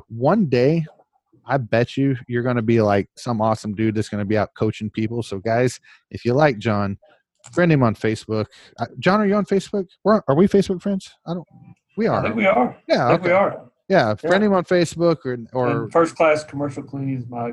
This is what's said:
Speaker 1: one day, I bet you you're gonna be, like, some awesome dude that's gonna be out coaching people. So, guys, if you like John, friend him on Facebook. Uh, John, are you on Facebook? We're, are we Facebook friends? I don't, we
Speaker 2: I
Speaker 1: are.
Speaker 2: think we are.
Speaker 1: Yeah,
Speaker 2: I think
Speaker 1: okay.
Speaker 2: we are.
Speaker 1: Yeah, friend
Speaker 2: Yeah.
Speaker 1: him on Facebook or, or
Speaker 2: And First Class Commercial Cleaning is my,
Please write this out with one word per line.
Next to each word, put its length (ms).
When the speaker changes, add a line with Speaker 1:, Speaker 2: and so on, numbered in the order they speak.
Speaker 1:
one 380
day, 380
I 120
bet 400
you 200
you're 160
gonna 180
be, 180
like, 360
some 240
awesome 340
dude 220
that's 120
gonna 160
be 140
out 180
coaching 340
people. 340
So, 140
guys, 420
if 140
you 100
like 240
John, 400
friend 200
him 100
on 140
Facebook. 500
Uh, 80
John, 200
are 60
you 80
on 100
Facebook? 440
We're, 240
are 80
we 100
Facebook 360
friends? 300
I 80
don't, 120
we 100
Speaker 2:
I 80
Speaker 1:
are. 80
Speaker 2:
think 140
we 100
are. 300
Speaker 1:
Yeah, 180
Speaker 2:
I 40
think 120
Speaker 1:
okay. 80
Speaker 2:
we 40
are. 340
Speaker 1:
Yeah, 260
friend 280
Speaker 2:
Yeah. 40
Speaker 1:
him 80
on 100
Facebook 520
or, 100
or 300
Speaker 2:
And 100
First 220
Class 300
Commercial 400
Cleaning 340
is 80
my, 260